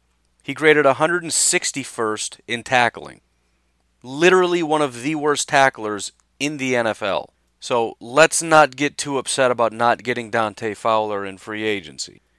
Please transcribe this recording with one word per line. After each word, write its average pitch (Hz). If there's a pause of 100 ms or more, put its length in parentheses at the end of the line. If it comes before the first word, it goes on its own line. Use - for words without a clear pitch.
(420)
he 139
graded 147
a 135
hundred 165
and 165
sixty-first -
in 117
tackling. 85 (800)
Literally 175
one 151
of 120
the 151
worst 147
tacklers 110 (260)
in 147
the 131
N 117
F 107
L. 92 (300)
So 117
let's 139
not 156
get 143
too 139
upset 127
about 117
not 113
getting 117
Dante 107
Fowler 107
in 95
free 107
agency. 90 (180)